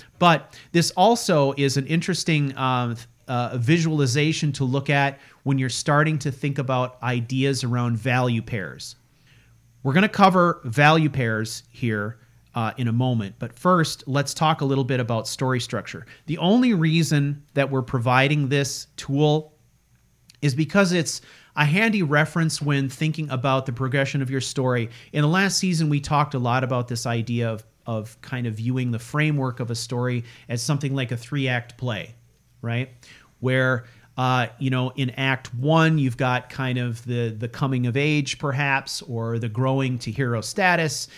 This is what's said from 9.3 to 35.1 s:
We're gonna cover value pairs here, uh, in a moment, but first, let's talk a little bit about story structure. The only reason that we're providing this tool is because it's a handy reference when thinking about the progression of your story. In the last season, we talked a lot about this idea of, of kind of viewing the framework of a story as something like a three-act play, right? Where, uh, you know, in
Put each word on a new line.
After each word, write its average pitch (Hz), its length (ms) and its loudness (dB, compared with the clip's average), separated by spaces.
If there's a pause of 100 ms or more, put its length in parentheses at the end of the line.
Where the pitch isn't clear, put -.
We're 135 100 0
gonna 196 160 4
cover 180 540 4
value 147 460 4
pairs 113 600 -2
here, 110 480 -4 (380)
uh, 110 220 -2
in 123 100 -2
a 113 40 0
moment, 117 480 0
but 117 180 -8
first, 180 500 2
let's 139 260 -2
talk 156 280 0
a 147 40 0
little 135 180 2
bit 127 160 0
about 113 280 -2
story 127 320 -2
structure. 107 460 -8 (220)
The 165 100 -4
only 233 360 4
reason 156 720 2 (120)
that 135 160 0
we're 131 100 0
providing 131 680 2
this 139 460 -2
tool 151 580 0 (880)
is 143 120 2
because 170 380 2
it's 175 300 -2 (340)
a 147 100 2
handy 202 380 2
reference 156 580 0
when 143 280 0
thinking 156 400 -4
about 131 360 0
the 131 80 -6
progression 135 480 -2
of 127 80 -4
your 135 120 -2
story. 123 480 -2 (240)
In 147 100 0
the 147 40 4
last 185 300 2
season, 165 320 0
we 147 100 2
talked 143 360 0
a 131 40 -2
lot 123 240 0
about 123 240 -2
this 120 180 -6
idea 117 440 -2
of, 107 140 -8 (240)
of 110 340 -6
kind 123 260 -8
of 110 80 -4
viewing 123 360 -2
the 113 80 -4
framework 143 600 -2
of 120 120 -6
a 117 40 -2
story 123 480 -4 (260)
as 117 120 -4
something 143 340 -2
like 127 160 -2
a 120 60 -4
three-act 127 600 -4
play, 110 360 -6 (480)
right? 117 280 -4 (500)
Where, 127 460 0 (320)
uh, 127 300 0 (120)
you 131 100 -2
know, 127 260 -2
in 127 160 -2